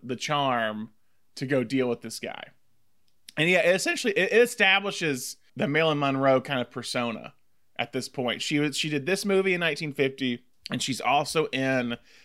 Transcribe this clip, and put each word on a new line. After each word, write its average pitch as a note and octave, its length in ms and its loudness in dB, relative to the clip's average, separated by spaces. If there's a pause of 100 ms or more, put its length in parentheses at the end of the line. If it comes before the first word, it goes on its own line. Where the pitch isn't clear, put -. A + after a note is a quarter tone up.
the B2+ 120 -6
charm A#2+ 760 -2 (460)
to C#3 100 -6
go C3 180 2
deal B2+ 240 0
with A#2 140 -4
this A2+ 180 -12
guy. - 240 -10 (920)
And D#3 100 2
yeah, F3+ 120 6
it F3+ 140 6
essentially, B3+ 380 -2
it, E3+ 180 2
it A3+ 120 6
establishes G3 920 0 (200)
the D#3 120 -2
Marilyn D3+ 300 2
Monroe C3+ 440 4
kind C3+ 180 -4
of A#2+ 100 -6
persona A#2 640 -6 (460)
at B2 140 -4
this B2+ 180 -6
point. B2 320 -4
She D3+ 160 0
was, D3 180 0
she D#3 140 -2
did C#3+ 160 -2
this F#3 180 -2
movie F#3+ 300 2
in F3 60 -2
nineteen D#3 340 -2
fifty, C3+ 480 0 (280)
and B2+ 120 -4
she's B2 180 -4
also D3 460 2
in C3 500 0 (280)